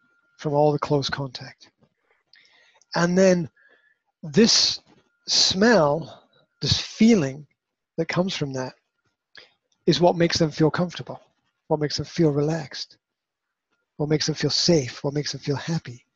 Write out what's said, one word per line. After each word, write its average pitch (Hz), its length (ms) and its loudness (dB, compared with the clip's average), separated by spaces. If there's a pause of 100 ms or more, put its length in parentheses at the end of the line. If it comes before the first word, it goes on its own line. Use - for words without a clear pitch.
(380)
from 151 160 -6
all 151 160 4
the 147 80 0
close 143 320 -2
contact. - 600 -12 (1200)
And 175 240 0
then 185 320 4 (720)
this 170 560 2 (480)
smell, 165 960 2 (400)
this - 180 0
feeling 151 640 2 (520)
that 165 120 -4
comes 180 280 -4
from 139 160 -6
that 131 220 -8 (1120)
is 156 140 2
what 175 160 4
makes 170 220 0
them 156 140 0
feel 156 180 2
comfortable, 160 500 -6 (460)
what 156 140 -2
makes 147 160 -4
them 147 100 -8
feel 165 240 2
relaxed, 147 680 -4 (1000)
what 147 120 -4
makes 151 180 0
them 151 100 -2
feel 151 140 -2
safe, 143 520 0
what 143 120 -4
makes 143 180 -6
them 135 80 -12
feel 139 160 -4
happy. 131 480 -8 (120)